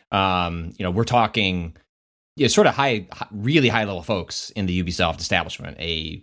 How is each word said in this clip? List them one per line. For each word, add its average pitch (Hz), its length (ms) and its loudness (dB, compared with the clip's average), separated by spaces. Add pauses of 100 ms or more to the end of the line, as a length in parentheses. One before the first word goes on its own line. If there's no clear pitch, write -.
(120)
Um, 87 680 0
you 101 60 -6
know, 90 80 0
we're 110 140 0
talking, 95 680 0 (600)
yeah, 135 120 4
sort 202 200 6
of - 80 2
high, 120 360 0
hi-, - 200 -12
really 120 380 2
high 110 160 2
level 92 180 -6
folks - 480 -6
in 98 160 -2
the 90 160 0
Ubisoft 85 360 0
establishment, - 600 -4
a, 82 440 -6